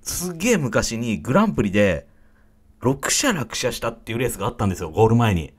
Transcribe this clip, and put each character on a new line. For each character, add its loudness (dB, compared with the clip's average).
す -8
っ -12
げ 0
え 4
昔 -2
に -4
グ -6
ラ 4
ン -2
プ 0
リ -2
で、 2
六 -2
社 0
落 -4
車 -2
し -8
た -4
っ -8
て -12
い -4
う -2
レ 0
ー 0
ス -10
が -4
あ -4
っ -16
た 0
ん 4
で 0
す -8
よ、 -8
ゴ 4
ー 6
ル 6
前 4
に。 -4